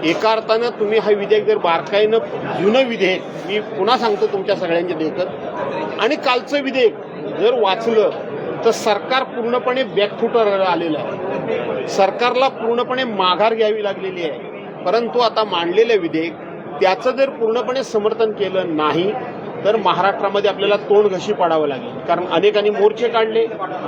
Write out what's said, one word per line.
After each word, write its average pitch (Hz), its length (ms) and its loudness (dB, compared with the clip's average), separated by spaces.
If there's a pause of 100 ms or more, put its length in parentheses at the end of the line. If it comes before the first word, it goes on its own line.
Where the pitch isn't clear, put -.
(100)
एका 220 220 0
अर्थानं 220 480 -2
तुम्ही 214 180 0
हा 202 120 0
विधेयक 202 340 2
जर 208 120 2
बारकाईनं, 202 640 2 (440)
जुनं 233 220 4
विधेयक, 190 380 0 (240)
मी 208 140 -2
पुन्हा 208 380 0
सांगतो 214 280 2
तुमच्या 196 300 -2
सगळ्यांच्या 170 400 -2
देखत, 160 300 -2 (760)
आणि 269 160 2
कालचं 269 460 -2
विधेयक 254 320 2 (460)
जर 240 200 2
वाचलं 196 500 2 (540)
तर 226 60 6
सरकार 226 520 0
पूर्णपणे 247 600 -2
बॅकफुटवर 202 800 0
आलेलं 170 380 0
आहे, - 920 -4
सरकारला 240 600 2
पूर्णपणे 247 560 -2
माघार 196 500 2
घ्यावी 214 300 0
लागलेली 185 380 -4
आहे. 135 160 -4 (460)
परंतु 226 340 0
आता 220 260 2
मांडलेलं 196 520 2
विधेयक 165 360 -2 (500)
त्याचं 277 280 2
जर 262 180 2
पूर्णपणे 233 560 -2
समर्थन 220 480 0
केलं 185 440 -2
नाही 156 360 2 (520)
तर 214 120 4
महाराष्ट्रामध्ये 196 760 2
आपल्याला 196 260 2
तोंड 208 320 4
घशी 190 240 -2
पाडावं 160 360 2
लागेल, 123 400 -6
कारण 175 180 0
अनेकांनी 202 440 4
मोर्चे 214 380 4
काढले, 220 380 2 (420)